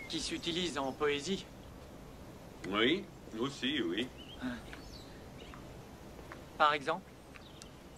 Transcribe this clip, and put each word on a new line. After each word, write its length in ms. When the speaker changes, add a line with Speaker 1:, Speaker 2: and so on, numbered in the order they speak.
Speaker 1:
qui 100
s'utilise 580
en 140
poésie ? 540
Speaker 2:
Oui, 360
aussi, 420
oui. 260
Speaker 1:
Hein. 120
Par 160
exemple ? 360